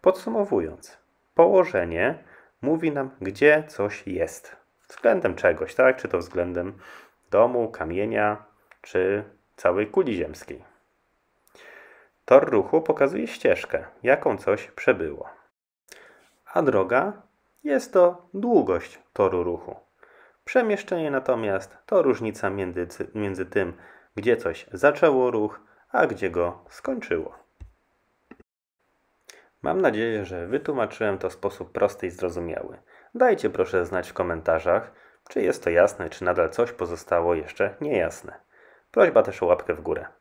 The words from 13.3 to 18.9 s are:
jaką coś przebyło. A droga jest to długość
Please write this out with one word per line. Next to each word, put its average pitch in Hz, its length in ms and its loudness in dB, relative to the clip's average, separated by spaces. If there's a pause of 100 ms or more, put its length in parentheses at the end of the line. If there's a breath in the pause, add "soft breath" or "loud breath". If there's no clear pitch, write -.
jaką 131 340 2
coś - 340 -2
przebyło. 85 580 -2 (1200 loud breath)
A 175 80 2
droga 127 600 0 (420)
jest 277 300 -2
to 175 400 4
długość 185 680 0 (140)